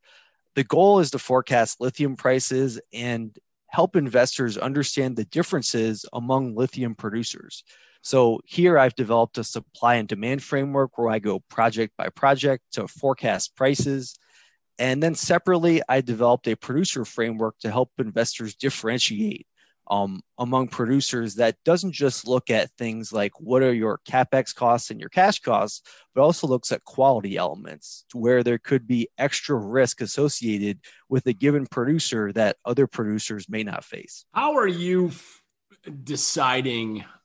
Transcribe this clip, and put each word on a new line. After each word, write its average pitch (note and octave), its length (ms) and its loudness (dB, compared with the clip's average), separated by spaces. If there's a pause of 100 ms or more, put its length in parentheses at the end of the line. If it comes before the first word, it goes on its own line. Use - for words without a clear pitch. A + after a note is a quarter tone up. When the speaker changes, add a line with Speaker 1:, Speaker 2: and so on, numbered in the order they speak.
(540)
Speaker 1:
The C3+ 120 0
goal G3 340 6
is D3+ 120 2
to C#3 60 -6
forecast B2+ 640 0
lithium C3 380 -2
prices C3 640 0 (140)
and A#2 420 -6 (320)
help - 280 0
investors B2 640 2
understand C3 580 -2
the A2+ 80 -4
differences A2+ 880 -2
among B2 440 -2
lithium B2 380 -2
producers. - 720 -10 (380)
So A#2+ 420 2
here F3 340 4
I've C3 180 4
developed A#2 420 0
a A#2 80 -6
supply - 500 0
and A2 140 -2
demand A#2+ 340 -4
framework C#3 540 -2
where A#2+ 120 0
I A2 100 0
go G2 200 -2
project A2+ 580 -2
by - 120 -4
project C#3 640 0
to G2+ 160 -6
forecast B2 640 -2
prices. C3+ 640 -2 (580)
And C3 240 0
then E3 140 2
separately, E3+ 720 2
I C3 140 2
developed A#2+ 460 2
a A2+ 80 0
producer C3+ 500 -4
framework A2+ 540 -4
to A2+ 120 -6
help B2 280 0
investors A2 560 -4
differentiate, A2+ 920 -4 (460)
um, G2 300 -2 (180)
among B2 300 0
producers A#2+ 680 -2
that A2+ 300 2
doesn't F3 260 2
just C#3 360 -2
look B2+ 220 0
at A2 300 0
things A2+ 340 -8
like G#2 260 -4
what B2 220 2
are C3 120 4
your A2 260 -2 (100)
CapEx C3 460 0
costs A#2+ 340 0
and A2 100 -12
your - 100 -14
cash F#3+ 300 2
costs, G#2+ 440 -2 (320)
but B2+ 60 4
also D#3+ 260 4
looks B2+ 240 -2
at - 140 -4
quality A2 520 0
elements E2 720 -8
to - 80 -14
where A#2+ 240 4
there A#2+ 160 0
could B2 300 -2
be A#2 220 0 (100)
extra C#3 360 -2
risk A#2 460 0
associated G#2+ 760 -2 (300)
with C3 180 0
a B2+ 60 0
given C#3 340 0
producer A#2+ 640 -2
that G#2 240 0 (100)
other B2 220 2
producers G#2+ 600 -6
may A2 140 -6
not F#2+ 200 -8
face. - 500 -18
Speaker 2:
How D4 220 0
are A#3 120 2
you F3+ 420 0
f-, - 320 -16 (600)
deciding B2+ 1000 -2 (220)